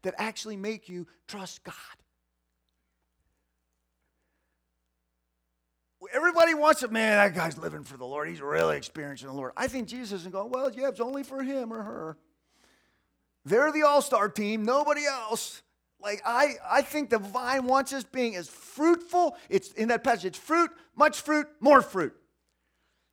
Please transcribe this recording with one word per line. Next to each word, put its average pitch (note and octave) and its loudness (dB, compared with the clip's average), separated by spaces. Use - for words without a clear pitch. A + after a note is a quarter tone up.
that F#3 -6
actually G#3+ -8
make G#3+ -8
you F3 -12
trust G3 -14
God. E3+ -16
Everybody E4 4
wants D4+ 4
it. A3 -6
"Man, A3 2
that G3+ 6
guy's D#3+ -4
living D#3 -10
for C#3 -18
the B2+ -12
Lord. D3 -6
He's E3 -12
really D#3 2
experiencing C#3+ -10
the C3 -12
Lord." C3+ -8
I B3 -2
think A#3 -6
Jesus G3+ -10
is - -12
going, G3 -8
"Well, C4 -2
yeah, C4 -4
it's A3+ -10
only C4+ -4
for C4+ -10
him B3+ -6
or A3+ -10
her. D#3+ -10
They're B3 2
the D4+ 0
all-star C#4 4
team, G#3+ -4
nobody D4 0
else." A#3 -6
Like, G#3 -6
I, B3 2
I B3 2
think D4 -4
the A3+ 4
vine B3 -2
wants C4 2
us C4 -6
being A#3+ -4
as F3 -8
fruitful. E4+ 0
It's - 0
in A3 -2
that A#3 0
passage. G#3+ 2
It's F3+ -6
fruit, E4 2
much D4+ 2
fruit, D4+ 0
more C4+ 10
fruit. E3+ -4